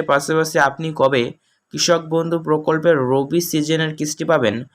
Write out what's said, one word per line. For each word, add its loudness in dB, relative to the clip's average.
পাশাপাশি 0
আপনি 0
কবে 2
কৃষক 0
বন্ধু 0
প্রকল্পের 0
রবি 0
সিজনের -2
কিস্তি -6
পাবেন, 2